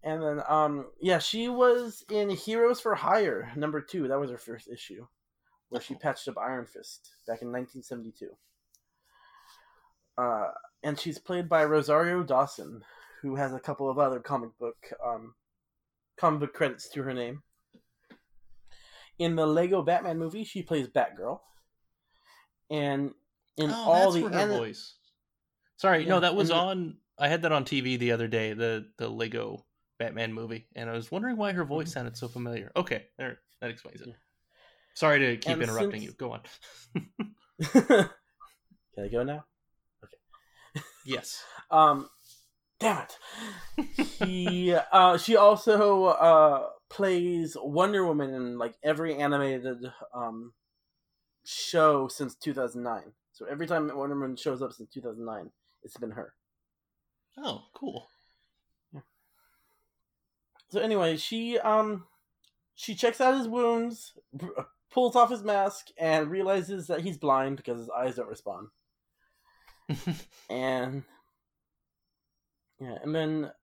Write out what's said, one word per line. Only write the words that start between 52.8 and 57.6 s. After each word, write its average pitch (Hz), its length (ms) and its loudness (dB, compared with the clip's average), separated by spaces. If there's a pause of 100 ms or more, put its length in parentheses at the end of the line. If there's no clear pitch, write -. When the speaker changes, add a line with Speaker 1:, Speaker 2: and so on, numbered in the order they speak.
Speaker 1:
nine. 113 280 -8 (200)
So - 140 -18
every 143 200 -8
time 156 280 0
Wonder 139 200 -4
Woman 131 220 -4
shows 131 260 -6
up 127 100 -6
since 110 180 -20
two 135 100 -12
thousand 117 260 -10
nine, 107 240 -10 (320)
it's - 140 -20
been 117 160 -10
her. 113 200 -12 (1040)
Speaker 2:
Oh, 262 280 -10 (100)